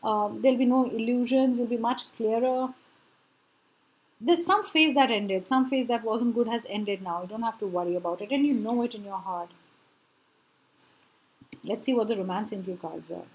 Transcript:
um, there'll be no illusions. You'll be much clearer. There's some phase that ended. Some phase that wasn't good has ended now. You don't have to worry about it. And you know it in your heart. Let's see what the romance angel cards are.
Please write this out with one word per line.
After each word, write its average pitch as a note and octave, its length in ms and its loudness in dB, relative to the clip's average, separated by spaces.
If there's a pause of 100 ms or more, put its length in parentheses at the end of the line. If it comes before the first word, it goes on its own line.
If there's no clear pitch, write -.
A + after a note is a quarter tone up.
um, G#3+ 380 0
there'll B3+ 160 4
be B3+ 80 2
no B3+ 200 4
illusions. B3 720 2
You'll A#3+ 100 0
be A#3+ 100 -2
much A#3 360 -4
clearer. B3+ 560 0 (1500)
There's E4+ 260 6
some G4+ 180 4
phase D#4 320 4
that C4 160 6
ended. G3 360 0
Some C4 200 2
phase C4 200 0
that A3+ 160 -2
wasn't A3+ 320 0
good A#3 120 2
has A3+ 220 -2
ended G3+ 320 -4
now. F3+ 200 -6
You F3+ 60 -10
don't A3 160 -8
have A3+ 160 -4
to G3+ 80 -4
worry F3 280 -2
about F3 260 -4
it. G#3 100 -6
And C#4 140 2
you C#4+ 100 2
know A3+ 280 -2
it A#3+ 120 -6
in G#3 100 -12
your G3 120 -10
heart. F3+ 320 -8 (2250)
Let's A#3 220 -6
see C4 80 2
what A3 140 2
the A3+ 80 -2
romance F#3+ 380 -4
angel F#3 240 -8
cards E3 340 -12
are. F3 120 -10 (120)